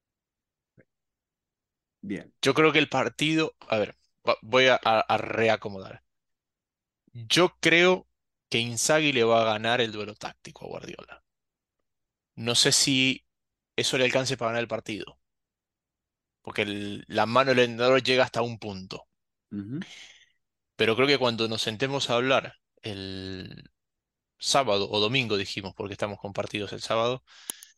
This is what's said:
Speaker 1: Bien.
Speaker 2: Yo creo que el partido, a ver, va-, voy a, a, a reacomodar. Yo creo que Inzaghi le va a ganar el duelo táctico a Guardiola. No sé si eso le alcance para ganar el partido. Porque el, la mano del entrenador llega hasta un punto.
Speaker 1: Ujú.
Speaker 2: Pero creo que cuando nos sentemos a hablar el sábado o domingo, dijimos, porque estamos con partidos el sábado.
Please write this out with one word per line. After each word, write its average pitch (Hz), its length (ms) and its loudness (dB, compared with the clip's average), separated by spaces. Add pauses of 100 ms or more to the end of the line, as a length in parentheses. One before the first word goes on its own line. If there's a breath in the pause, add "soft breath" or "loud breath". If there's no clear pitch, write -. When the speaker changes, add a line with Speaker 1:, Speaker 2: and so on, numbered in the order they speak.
(2000)
Speaker 1:
Bien. 98 300 -10 (100)
Speaker 2:
Yo 131 120 2
creo 156 180 4
que 151 80 2
el 143 80 0
partido, 151 680 -2 (140)
a 110 100 0
ver, 101 180 -4 (320)
va-, 117 140 2
voy 127 240 4
a, 127 160 8
a, 110 180 4
a 110 180 0
reacomodar. 107 840 -2 (1080)
Yo 120 480 2
creo 175 460 4 (420)
que 120 120 0
Inzaghi 143 520 0
le 120 100 2
va 113 200 4
a 110 100 2
ganar 113 300 0
el 110 100 -4
duelo 104 220 -10
táctico - 500 -16
a - 40 -12
Guardiola. - 540 -16 (1120)
No 117 180 -2
sé 139 180 4
si 131 540 2 (500)
eso 127 220 -2
le 127 80 4
alcance 127 320 0
para 113 140 -2
ganar 117 100 -2
el 110 60 -6
partido. 110 500 -10 (1200)
Porque - 200 -4
el, 101 440 -6
la 107 200 0
mano 127 240 4
del 123 100 4
entrenador 123 420 2
llega 127 220 2
hasta 117 180 -2
un 120 160 -6
punto. 95 480 -12 (460)
Speaker 1:
Ujú. 107 320 -10 (920 loud breath)
Speaker 2:
Pero 107 200 2
creo 131 120 4
que 139 100 4
cuando 113 300 0
nos 110 140 -4
sentemos 131 480 -4
a 123 40 2
hablar 123 400 2 (280)
el 95 880 -12 (680)
sábado 104 520 2
o 104 100 0
domingo, 110 380 0
dijimos, 95 380 -8
porque 101 180 -10
estamos 104 260 -6
con 101 120 -10
partidos 104 400 -8
el 104 100 -12
sábado. 117 420 -2 (540 loud breath)